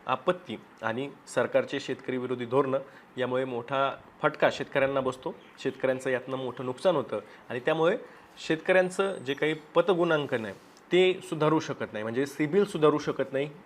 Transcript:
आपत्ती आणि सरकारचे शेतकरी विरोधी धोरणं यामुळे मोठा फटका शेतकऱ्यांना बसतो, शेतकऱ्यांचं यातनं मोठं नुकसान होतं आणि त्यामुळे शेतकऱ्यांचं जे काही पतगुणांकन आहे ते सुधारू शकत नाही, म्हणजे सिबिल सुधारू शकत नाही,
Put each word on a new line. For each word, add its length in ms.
आपत्ती 500
आणि 280
सरकारचे 520
शेतकरी 380
विरोधी 280
धोरणं 340
यामुळे 280
मोठा 440
फटका 300
शेतकऱ्यांना 480
बसतो, 360
शेतकऱ्यांचं 460
यातनं 280
मोठं 280
नुकसान 300
होतं 240
आणि 100
त्यामुळे 380
शेतकऱ्यांचं 680
जे 180
काही 200
पतगुणांकन 720
आहे 80
ते 280
सुधारू 300
शकत 340
नाही, 100
म्हणजे 220
सिबिल 400
सुधारू 320
शकत 360
नाही, 160